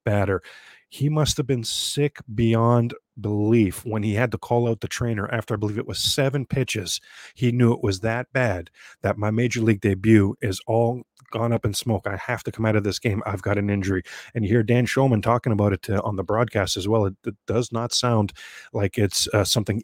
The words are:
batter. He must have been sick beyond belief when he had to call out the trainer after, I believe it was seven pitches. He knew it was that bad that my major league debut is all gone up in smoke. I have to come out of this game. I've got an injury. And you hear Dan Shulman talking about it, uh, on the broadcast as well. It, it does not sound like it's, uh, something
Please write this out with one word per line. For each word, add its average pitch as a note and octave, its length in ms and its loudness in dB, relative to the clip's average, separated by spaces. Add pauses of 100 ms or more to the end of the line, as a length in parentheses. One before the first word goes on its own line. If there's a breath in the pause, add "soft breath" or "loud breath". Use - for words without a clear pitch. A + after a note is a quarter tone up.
batter. G2+ 360 0 (500 loud breath)
He C#3 180 -2
must D3+ 300 0
have C#3+ 100 -2
been B2 160 -2
sick - 560 -4 (160)
beyond A#2 580 4 (260)
belief G#2 640 2
when G#2+ 200 -4
he G#2+ 100 0
had A#2 160 0
to A2 80 -6
call A#2+ 300 0
out A2+ 120 -2
the - 60 -10
trainer A2 460 -4
after, A2+ 220 -4
I - 20 -4
believe G#2 200 -4
it A#2 120 -8
was G2+ 100 -8
seven C3+ 480 -2
pitches. G#2+ 540 -4 (340 loud breath)
He B2 160 0
knew A#2+ 220 4
it A#2 100 -4
was G2 180 0
that A2+ 320 -4
bad G2+ 380 -2 (320 loud breath)
that G2+ 160 0
my G#2+ 140 0
major A#2 280 0
league A2 200 2
debut G2+ 600 4
is G2 280 -4
all A#2 340 0 (300)
gone A#2 200 -2
up A2+ 120 -2
in G#2 100 0
smoke. G#2+ 320 -2
I G2+ 100 -6
have A#2 280 -6
to - 80 -6
come A2+ 120 -4
out A2 120 4
of G2+ 80 0
this G2 160 -2
game. G#2+ 260 -2
I've G2 160 -6
got G2+ 160 0
an G2+ 120 0
injury. F#2+ 340 0 (300 loud breath)
And A2 100 -2
you F#2+ 60 0
hear A#2 120 4
Dan A#2+ 240 2
Shulman C3 340 2
talking A#2 320 0
about G#2 200 4
it, - 180 -4
uh, G2 140 0
on A2 100 -4
the F#2+ 80 -4
broadcast G#2+ 540 0
as F#2+ 100 -4
well. G#2+ 200 2
It, F#2+ 180 -4
it G#2+ 100 -6 (140)
does A#2 240 -2
not A#2 200 -4
sound A2+ 400 2 (400 loud breath)
like G#2 240 -2
it's, G2+ 380 0
uh, G#2 80 4
something G#2+ 420 -2